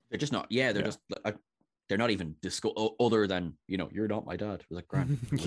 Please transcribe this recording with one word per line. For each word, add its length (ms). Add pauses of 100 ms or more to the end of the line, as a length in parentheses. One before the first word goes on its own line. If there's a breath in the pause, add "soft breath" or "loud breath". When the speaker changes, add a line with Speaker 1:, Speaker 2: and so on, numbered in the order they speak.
(100)
Speaker 1:
They're 80
just 140
not. 180
Yeah, 220
they're 100
Speaker 2:
Yeah. 40
Speaker 1:
just, 140 (240)
uh, 80 (560)
they're 100
not 120
even 260
discu-, 400
o-, 280
other 220
than, 300 (120)
you 80
know, 160
"You're 160
not 180
my 100
dad." 240
It 100
was 60
like, 120
"Grant, 220
Speaker 2:
<laughs> 200
Speaker 1:
who 60 (100)